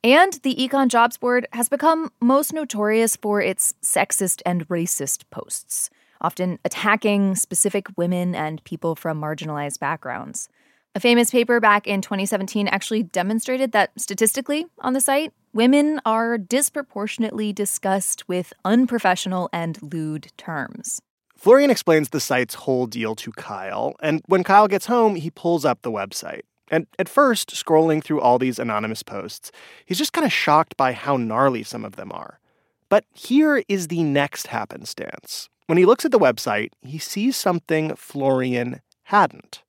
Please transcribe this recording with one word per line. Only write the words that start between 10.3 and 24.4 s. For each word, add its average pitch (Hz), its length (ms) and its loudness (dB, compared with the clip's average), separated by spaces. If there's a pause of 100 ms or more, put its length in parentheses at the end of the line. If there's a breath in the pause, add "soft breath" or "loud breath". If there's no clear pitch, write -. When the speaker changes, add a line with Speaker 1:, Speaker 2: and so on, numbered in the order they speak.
Speaker 1:
A 190 60 -4
famous 240 320 4
paper 240 260 2
back 208 300 4
in 196 120 0
twenty 196 260 -4
seventeen 196 420 -2
actually 214 340 -2
demonstrated 226 680 -2
that 202 180 2 (100)
statistically 277 680 -2 (120)
on 254 140 -4
the 262 80 -2
site, 285 320 0 (200)
women 285 540 4
are 226 320 0
disproportionately 214 1120 -4
discussed 196 760 -4
with 180 240 -4 (120)
unprofessional 196 880 2
and 165 300 -6
lewd 156 540 -8
terms. - 640 -10 (360)
Speaker 2:
Florian 269 340 8
explains 156 400 2
the 147 100 -2
site's 127 340 -2
whole 127 320 -2
deal 110 300 -6
to - 160 -14
Kyle, 101 680 -8
and 156 260 -2
when 185 180 2